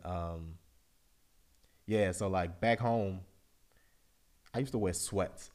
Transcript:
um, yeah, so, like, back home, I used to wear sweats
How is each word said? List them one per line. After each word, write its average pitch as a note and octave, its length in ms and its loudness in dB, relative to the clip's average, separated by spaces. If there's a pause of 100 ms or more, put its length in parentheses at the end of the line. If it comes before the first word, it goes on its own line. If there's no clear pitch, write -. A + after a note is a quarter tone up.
um, E2+ 520 -6 (1300)
yeah, G#2 280 4
so, G2+ 160 -2
like, F2+ 320 0
back A2+ 180 4
home, G#2+ 420 0 (1300)
I A#2 60 0
used C3+ 120 -2
to B2+ 60 0
wear F#2+ 160 2
sweats - 600 -4